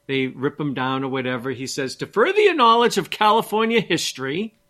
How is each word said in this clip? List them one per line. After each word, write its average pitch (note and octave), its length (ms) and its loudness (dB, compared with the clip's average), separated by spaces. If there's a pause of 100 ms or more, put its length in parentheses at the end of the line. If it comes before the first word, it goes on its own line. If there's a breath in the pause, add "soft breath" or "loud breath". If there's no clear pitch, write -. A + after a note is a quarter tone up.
they C3+ 220 -2
rip C#3 340 -6
'em D3 120 -4
down C3 300 -4
or C3+ 40 -4
whatever? B2+ 440 -4
He B2+ 160 -8
says, C3 280 -6
"To D3 100 -10
further F4 340 0
your G4+ 140 6
knowledge A#3 440 4
of F3 120 -2
California A3 720 2
history, E3 720 -4 (160)